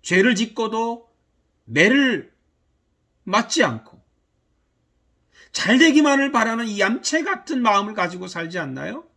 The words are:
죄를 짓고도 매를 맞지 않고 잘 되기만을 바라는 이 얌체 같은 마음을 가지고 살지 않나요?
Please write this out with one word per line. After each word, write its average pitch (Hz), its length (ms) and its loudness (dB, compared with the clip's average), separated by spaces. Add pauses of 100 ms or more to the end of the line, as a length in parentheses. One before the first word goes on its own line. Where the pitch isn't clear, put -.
죄를 196 320 2
짓고도 226 760 -4 (520)
매를 208 680 0 (920)
맞지 220 400 0
않고 - 380 -8 (1500)
잘 233 260 2
되기만을 285 540 4
바라는 226 340 -2
이 202 140 -6
얌체 247 420 -2
같은 349 400 -6
마음을 208 320 2
가지고 180 320 -6
살지 175 320 -8
않나요? 156 480 -10 (100)